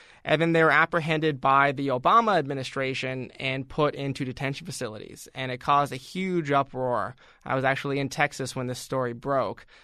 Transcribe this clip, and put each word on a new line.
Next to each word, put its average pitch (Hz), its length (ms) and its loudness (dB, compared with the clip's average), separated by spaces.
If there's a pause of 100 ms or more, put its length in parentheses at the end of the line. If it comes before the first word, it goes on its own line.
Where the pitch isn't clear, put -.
(240)
and 151 160 0
then 165 140 2
they 160 100 6
were 156 80 6
apprehended 156 720 2
by 139 300 6
the 139 160 -4
Obama 185 500 4
administration 131 1040 -4
and 131 280 -4
put 147 280 0
into 139 300 -4
detention 139 400 -6
facilities, - 680 -10
and 131 180 -8
it 123 80 -6
caused 143 320 2
a 131 60 -8
huge 180 540 -4
uproar. 127 640 0 (280)
I 127 120 -4
was 131 100 0
actually 139 340 0
in 139 80 -2
Texas 139 480 -2
when 127 120 -6
this 123 120 -8
story 127 340 -4
broke, 120 520 -4 (180)